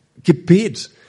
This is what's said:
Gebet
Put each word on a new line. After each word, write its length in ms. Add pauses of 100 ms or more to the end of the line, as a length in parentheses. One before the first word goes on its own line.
(240)
Gebet 680 (180)